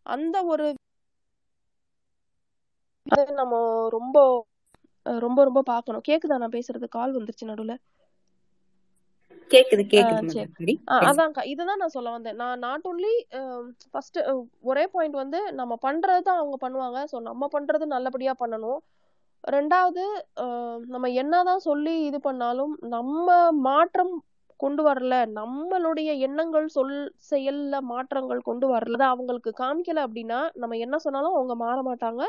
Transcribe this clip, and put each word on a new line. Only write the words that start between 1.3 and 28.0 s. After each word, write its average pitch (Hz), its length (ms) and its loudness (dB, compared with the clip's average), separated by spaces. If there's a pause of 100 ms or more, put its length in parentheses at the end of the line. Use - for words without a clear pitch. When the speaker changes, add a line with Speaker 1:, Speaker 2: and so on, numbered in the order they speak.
Speaker 1:
அது 285 240 4
நம்ம 233 560 0
ரொம்ப, 254 560 4 (580)
ரொம்ப, 247 400 2
ரொம்ப 269 180 4
பார்க்கணும். 240 460 -4
கேக்குதா 302 300 2
நான் 233 120 -4
பேசுறது? 240 380 -8
கால் 254 260 -4
வந்துருச்சு 226 320 -8
நடுவுல. 220 320 -8 (1700)
Speaker 2:
கேக்குது, 214 540 8
Speaker 1:
ஆ, 233 60 4
Speaker 2:
கேக்குது 220 180 0
Speaker 1:
சரி. - 300 -4
Speaker 2:
மதர்காரி. 180 200 -2 (140)
Speaker 1:
ஆ, 254 80 6
Speaker 2:
பேசுங்க. 202 40 6
Speaker 1:
அதான்க்கா, 294 420 4
இதுதான் 349 320 -4
நான் 359 100 -2
சொல்ல 240 220 -6
வந்தேன். 233 260 -8
நான் 247 240 -6
not 262 240 -6
only, 370 520 -4
ஆ, 254 260 -10 (300)
ஃபர்ஸ்ட், 285 260 -8
ஆ, 269 240 -2 (200)
ஒரே 269 260 0
பாயிண்ட் 320 260 -2
வந்து 294 400 -4
நம்ம 247 220 -6
பண்றது 339 460 2
தான் 370 160 2
அவங்க 277 320 -4
பண்ணுவாங்க. 262 340 -6
So 277 180 -8
நம்ம 233 260 -6 (120)
பண்றது 302 260 0
நல்லபடியா 262 540 -2
பண்ணணும். 233 380 -4 (720)
ரெண்டாவது, 349 520 2 (340)
ஆ, 240 380 -6 (100)
நம்ம 247 240 -4
என்னதான் 349 500 2
சொல்லி 311 460 0
இது 285 140 -4
பண்ணாலும் 262 640 -2
நம்ம 320 680 4
மாற்றம் 330 720 2 (340)
கொண்டு 285 360 2
வரல, 254 320 2 (100)
நம்மளுடைய 311 840 -2
எண்ணங்கள் 311 500 0
சொல் 277 480 -4 (160)
செயல்ல 277 480 -2
மாற்றங்கள் 254 600 -4